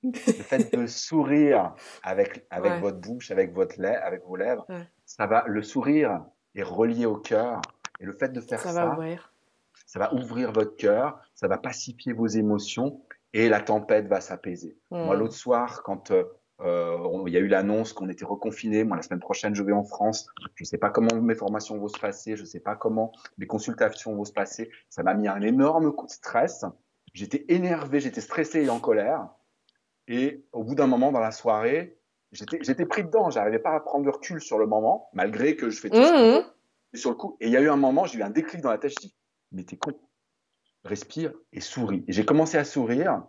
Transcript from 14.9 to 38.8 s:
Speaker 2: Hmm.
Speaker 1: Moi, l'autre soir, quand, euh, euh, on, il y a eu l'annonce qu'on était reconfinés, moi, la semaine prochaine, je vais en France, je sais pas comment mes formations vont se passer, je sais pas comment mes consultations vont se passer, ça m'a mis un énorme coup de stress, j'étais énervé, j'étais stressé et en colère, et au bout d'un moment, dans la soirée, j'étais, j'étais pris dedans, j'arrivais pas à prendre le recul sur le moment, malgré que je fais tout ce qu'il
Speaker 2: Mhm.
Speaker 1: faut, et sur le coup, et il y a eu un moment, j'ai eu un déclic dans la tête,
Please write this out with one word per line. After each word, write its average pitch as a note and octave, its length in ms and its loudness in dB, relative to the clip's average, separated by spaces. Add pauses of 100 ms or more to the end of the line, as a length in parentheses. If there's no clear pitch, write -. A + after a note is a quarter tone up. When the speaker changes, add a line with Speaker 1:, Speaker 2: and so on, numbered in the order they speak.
Speaker 2:
Hmm. F3 140 -6
Speaker 1:
Moi, E3 100 2
l'autre A2 180 0
soir, A#2+ 500 0
quand, G2 280 -6
euh, F#2 120 4 (380)
euh, F2 360 0
on, F2+ 280 -4
il F2 80 -4
y F2+ 40 4
a - 20 6
eu G2 80 2
l'annonce G2+ 460 2
qu'on F#2 140 -8
était F2+ 180 -10
reconfinés, G#2+ 580 -2
moi, G2+ 140 0
la E2 60 -6
semaine F2+ 160 -6
prochaine, G#2 360 -4
je G2+ 80 -2
vais G2 100 2
en G#2 100 2
France, G#2 440 -2 (280)
je - 80 -16
sais - 140 -8
pas G#2 140 0
comment A2+ 240 2
mes A2+ 200 2
formations G#2+ 440 -6
vont G#2 80 -6
se G#2+ 120 -10
passer, - 360 -6
je G2+ 100 -14
sais E2+ 140 -16
pas G#2 160 -6
comment A2 360 0 (280)
mes F#2+ 80 -10
consultations A2 680 -2
vont G#2 100 -4
se G2+ 80 -16
passer, A2+ 360 -6 (200)
ça - 140 -10
m'a F2+ 120 2
mis G#2 120 2
un - 140 -2
énorme C#3+ 500 4
coup - 140 -8
de - 60 -20
stress, - 540 -2 (480)
j'étais C#3 360 -6
énervé, E3 500 2
j'étais B2+ 220 -6
stressé D#3 420 -2
et C3+ 60 2
en A#2+ 100 -2
colère, A#2 480 0 (800)
et C3 440 -2
au A#2 120 -6
bout B2+ 120 -6
d'un C#3 120 4
moment, B2+ 240 4
dans B2+ 80 2
la A2 120 0
soirée, A#2+ 680 0 (340)
j'étais, - 300 -8
j'étais C4 240 0
pris G3+ 180 -2
dedans, F#3 260 4
j'arrivais A2 300 0
pas D#3 160 0
à D3+ 40 2
prendre C#3+ 260 -2
le C#3+ 60 2
recul E3 300 -8
sur - 180 -4
le A2 80 6
moment, A2 460 0
malgré G#2+ 420 0
que A#2+ 140 -2
je G#2+ 120 -8
fais - 80 -8
tout A3 120 6
ce D#4 120 10
qu'il B3+ 240 8
Speaker 2:
Mhm. - 60 2
Speaker 1:
faut, - 60 -12 (440)
et - 40 -14
sur B2+ 120 -2
le A#2 80 -2
coup, - 240 -10
et A2+ 60 -2
il A#2 40 4
y B2 60 6
a C3+ 40 8
eu D3+ 80 6
un D3 60 4
moment, C#3 300 4
j'ai A#2+ 140 -6
eu G#2 40 -2
un G2+ 60 -4
déclic G3+ 320 -4
dans C3 100 0
la A2 60 2
tête, C#3+ 140 -4